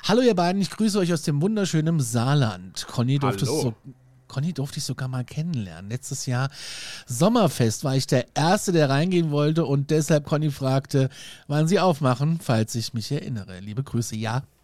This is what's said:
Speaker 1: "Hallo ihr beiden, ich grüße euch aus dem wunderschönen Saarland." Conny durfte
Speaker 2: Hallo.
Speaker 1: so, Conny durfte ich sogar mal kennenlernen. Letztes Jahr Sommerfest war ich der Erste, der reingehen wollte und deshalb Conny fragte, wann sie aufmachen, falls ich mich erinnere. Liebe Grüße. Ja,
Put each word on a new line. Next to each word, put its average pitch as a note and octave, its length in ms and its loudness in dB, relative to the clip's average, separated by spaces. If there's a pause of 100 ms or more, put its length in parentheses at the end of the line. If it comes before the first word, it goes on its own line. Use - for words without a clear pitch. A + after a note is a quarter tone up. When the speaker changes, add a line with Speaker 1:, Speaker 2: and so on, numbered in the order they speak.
Speaker 1:
"Hallo A3+ 180 4
ihr A3+ 140 4
beiden, F3+ 260 2
ich E3+ 80 -2
grüße G#3+ 260 0
euch F3 160 2
aus D#3 100 0
dem D3 200 0
wunderschönen E3+ 560 2
Saarland." A#2 880 0
Conny B2+ 320 0
durfte C3 280 0
Speaker 2:
Hallo. D3 160 0
Speaker 1:
so, A#2+ 120 0 (540)
Conny D#3 240 -4
durfte C#3+ 260 -6
ich C#3+ 60 -6
sogar C3 240 -6
mal B2+ 160 -4
kennenlernen. G#2+ 680 -6
Letztes B2+ 360 -8
Jahr C3 220 0 (580)
Sommerfest C#3+ 760 2
war C3+ 140 0
ich C3 100 0
der B2+ 200 2 (100)
Erste, F3 340 2
der D3+ 180 4
reingehen E3 440 2
wollte D3+ 320 2
und C#3 260 0
deshalb D3+ 360 2
Conny D3+ 260 0
fragte, C3+ 580 0 (380)
wann D3+ 180 2
sie F3+ 140 2
aufmachen, D3+ 600 2
falls A2 360 0
ich - 180 -6
mich A2 160 -6
erinnere. G2 480 -6
Liebe G#2 240 -8
Grüße. A#2 320 -4
Ja, A2+ 300 -4 (200)